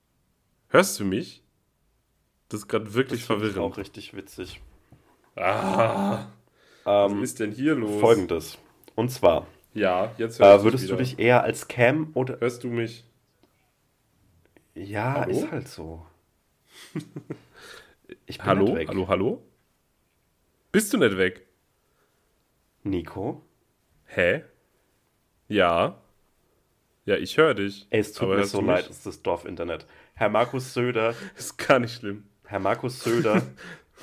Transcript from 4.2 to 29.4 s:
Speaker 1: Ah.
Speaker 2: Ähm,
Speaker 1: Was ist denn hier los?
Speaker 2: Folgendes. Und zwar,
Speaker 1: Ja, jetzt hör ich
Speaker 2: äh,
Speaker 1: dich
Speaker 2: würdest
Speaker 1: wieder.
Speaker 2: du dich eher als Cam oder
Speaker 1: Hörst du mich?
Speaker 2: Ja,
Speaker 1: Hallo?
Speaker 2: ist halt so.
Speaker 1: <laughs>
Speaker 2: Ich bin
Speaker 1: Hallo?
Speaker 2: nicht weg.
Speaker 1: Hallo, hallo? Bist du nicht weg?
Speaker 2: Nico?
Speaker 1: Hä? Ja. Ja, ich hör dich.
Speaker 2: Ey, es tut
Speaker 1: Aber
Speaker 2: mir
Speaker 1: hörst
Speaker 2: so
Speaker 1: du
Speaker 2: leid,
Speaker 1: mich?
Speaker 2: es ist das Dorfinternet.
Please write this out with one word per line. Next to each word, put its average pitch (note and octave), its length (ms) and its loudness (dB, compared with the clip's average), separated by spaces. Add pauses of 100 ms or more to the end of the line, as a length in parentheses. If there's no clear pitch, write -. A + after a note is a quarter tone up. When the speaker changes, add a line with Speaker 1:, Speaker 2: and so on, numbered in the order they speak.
Speaker 1:
Ah. G#2+ 920 0 (580)
Speaker 2:
Ähm, G2+ 320 2
Speaker 1:
Was A2+ 60 -4
ist B2 160 -8
denn G#2 120 -4
hier C#3+ 240 -2
los? G#2+ 240 -4
Speaker 2:
Folgendes. F#2 580 2 (380)
Und A#2 140 -2
zwar, F2 360 4 (280)
Speaker 1:
Ja, G2 440 0
jetzt A2+ 220 -6
hör G2+ 80 10
ich G2+ 60 12
Speaker 2:
äh, G2+ 40 12
Speaker 1:
dich G2+ 60 2
Speaker 2:
würdest A#2 220 2
Speaker 1:
wieder. F#2+ 120 -4
Speaker 2:
du B2+ 60 0
dich B2+ 160 -6
eher A#2+ 240 6
als - 240 -4
Cam D3+ 460 2
oder B2+ 260 -4
Speaker 1:
Hörst A#2+ 240 -4
du B2 60 -6
mich? A#2 340 -6 (1700)
Speaker 2:
Ja, G#2 480 -4
Speaker 1:
Hallo? F2+ 100 -4
Speaker 2:
ist B3 200 -2
halt - 160 -8
so. E2 380 -16 (880)
Speaker 1:
<laughs> D#3 120 -10 (1200)
Speaker 2:
Ich - 120 -14
bin - 100 -10
Speaker 1:
Hallo? G2 180 4
Speaker 2:
nicht B2 100 2
weg. D#2+ 120 -4
Speaker 1:
Hallo, F#2 220 -2
hallo? G2+ 340 -2 (1300)
Bist G#3+ 220 0
du C4+ 40 2
nicht A2 200 2
weg? F#2 280 -2 (1400)
Speaker 2:
Nico? A2 580 -6 (640)
Speaker 1:
Hä? G2 380 0 (1080)
Ja. F#2+ 520 2 (1040)
Ja, G2+ 120 0
ich - 200 -6
hör D#3 160 4
dich. G2+ 360 -6
Speaker 2:
Ey, A2 100 0
es G2+ 140 -2
tut - 100 -8
Speaker 1:
Aber F#2+ 100 0
Speaker 2:
mir G2 60 2
Speaker 1:
hörst G2+ 120 -2
Speaker 2:
so G2+ 100 -2
Speaker 1:
du F#2+ 60 -2
Speaker 2:
leid, F2+ 160 2
Speaker 1:
mich? - 80 -18
Speaker 2:
es - 60 -20
ist - 80 -16
das F#2+ 180 -14
Dorfinternet. E2+ 640 -6 (280)